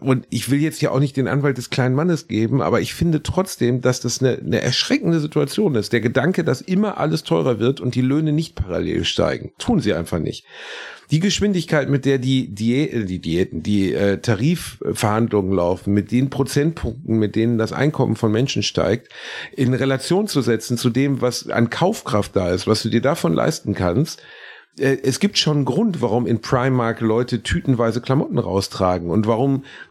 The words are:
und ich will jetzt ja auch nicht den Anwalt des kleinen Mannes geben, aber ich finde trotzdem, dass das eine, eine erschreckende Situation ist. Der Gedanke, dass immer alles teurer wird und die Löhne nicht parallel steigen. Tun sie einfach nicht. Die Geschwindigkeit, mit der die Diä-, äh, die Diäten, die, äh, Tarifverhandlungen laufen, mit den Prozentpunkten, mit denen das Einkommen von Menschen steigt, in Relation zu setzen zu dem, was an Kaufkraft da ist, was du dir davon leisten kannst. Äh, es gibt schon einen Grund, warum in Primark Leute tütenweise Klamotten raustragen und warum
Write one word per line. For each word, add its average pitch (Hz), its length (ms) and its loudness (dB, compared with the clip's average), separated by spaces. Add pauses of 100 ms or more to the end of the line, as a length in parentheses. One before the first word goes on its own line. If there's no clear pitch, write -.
und 127 300 0
ich 113 200 -4
will 143 100 2
jetzt 151 200 -2
ja 139 100 0
auch - 100 2
nicht 139 160 0
den 127 120 0
Anwalt 139 300 0
des 123 120 -10
kleinen 127 260 2
Mannes 165 320 0
geben, 113 340 0
aber 92 180 2
ich 117 140 -4
finde 165 280 2
trotzdem, 127 580 0
dass 127 200 0
das 123 200 -4
eine, 127 180 2
eine - 220 0
erschreckende 170 580 0
Situation 151 560 0
ist. 104 180 -2
Der 120 80 2
Gedanke, 131 440 0
dass 135 160 0
immer 196 380 0
alles 160 260 0
teurer 151 340 0
wird 120 220 0
und 120 160 -2
die 127 40 0
Löhne 147 320 2
nicht 160 220 -2
parallel 85 500 -2
steigen. - 540 -2
Tun 226 220 0
sie 107 120 0
einfach 85 280 -2
nicht. - 240 -6 (640)
Die 151 80 2
Geschwindigkeit, 175 720 0
mit 135 140 0
der 135 140 2
die 127 360 0
Diä-, 120 360 0
äh, 110 140 -2
die 92 140 -4
Diäten, 82 460 -2
die, 98 280 2
äh, 95 260 2
Tarifverhandlungen 110 1300 0
laufen, 92 400 0
mit 104 200 0
den 131 180 2
Prozentpunkten, 139 880 -2
mit 107 160 0
denen 113 240 2
das 110 140 0
Einkommen 131 420 0
von 110 160 0
Menschen 113 320 0
steigt, - 500 -2 (420)
in 131 200 2
Relation 135 540 0
zu 143 140 0
setzen 113 360 0
zu 127 120 0
dem, 135 300 0
was 120 280 -2
an 113 220 2
Kaufkraft - 680 0
da 90 140 2
ist, 92 180 0
was 107 160 2
du 113 40 0
dir 101 140 2
davon 165 320 0
leisten 107 400 0
kannst. 92 480 0 (560)
Äh, 135 240 2
es 131 180 -2
gibt 202 160 0
schon 151 220 2
einen 139 80 2
Grund, 165 340 0
warum 117 260 0
in 113 140 0
Primark 123 600 0
Leute 113 400 0
tütenweise 120 580 0
Klamotten 160 380 0
raustragen 90 720 0
und 104 160 2
warum 131 380 0 (260)